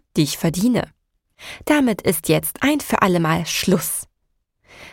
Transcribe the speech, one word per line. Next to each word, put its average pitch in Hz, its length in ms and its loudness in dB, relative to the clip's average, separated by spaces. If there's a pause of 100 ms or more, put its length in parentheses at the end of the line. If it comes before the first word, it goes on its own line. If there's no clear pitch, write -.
(160)
die 160 80 4
ich - 140 -4
verdiene. 185 460 0 (800)
Damit 269 380 0
ist - 260 -2
jetzt 156 320 -2
ein 285 200 0
für - 200 2
alle 180 180 4
Mal 165 280 0
Schluss.“ - 560 -2 (880)